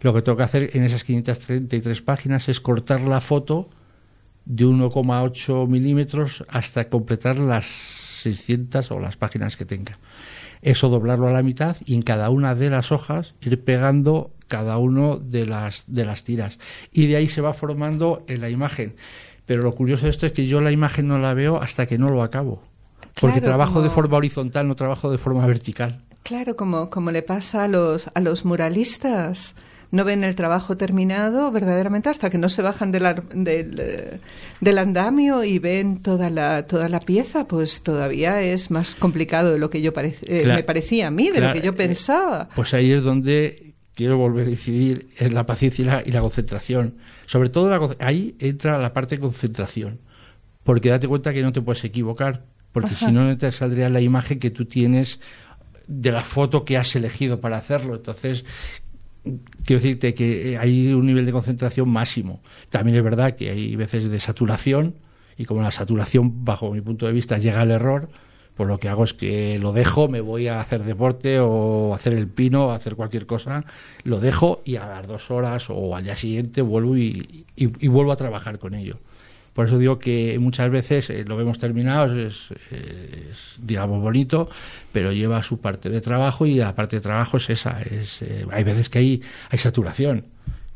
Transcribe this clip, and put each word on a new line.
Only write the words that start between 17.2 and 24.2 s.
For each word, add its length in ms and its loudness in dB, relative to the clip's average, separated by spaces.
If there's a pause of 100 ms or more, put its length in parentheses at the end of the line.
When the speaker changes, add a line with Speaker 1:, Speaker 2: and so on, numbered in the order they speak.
Speaker 1:
se 140 -4
va 120 0
formando, 760 -2
eh, 100 -6
la 120 -6
imagen. 460 -4 (500)
Pero 180 0
lo 120 0
curioso 300 0
de 60 4
esto 140 -2
es 60 0
que 160 0
yo 140 2
la 100 4
imagen 360 2
no 120 2
la 140 0
veo 280 0
hasta 240 -4
que 120 0
no 120 4
lo 140 2
acabo. 400 -4 (560)
Porque 220 4
Speaker 2:
Claro, 80 2
Speaker 1:
trabajo 320 4
de 80 4
Speaker 2:
como 60 -2
Speaker 1:
forma 220 4
horizontal, 500 -2